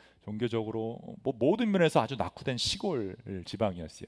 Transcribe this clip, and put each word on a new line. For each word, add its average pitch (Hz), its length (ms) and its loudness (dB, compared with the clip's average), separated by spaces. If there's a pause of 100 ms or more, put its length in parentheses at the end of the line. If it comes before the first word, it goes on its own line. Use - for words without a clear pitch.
(240)
종교적으로, 110 760 -2 (220)
뭐 135 160 0
모든 208 320 4
면에서 175 320 6
아주 113 140 0
낙후된 107 400 -4
시골 120 640 -2 (260)
지방이었어요. 87 640 -4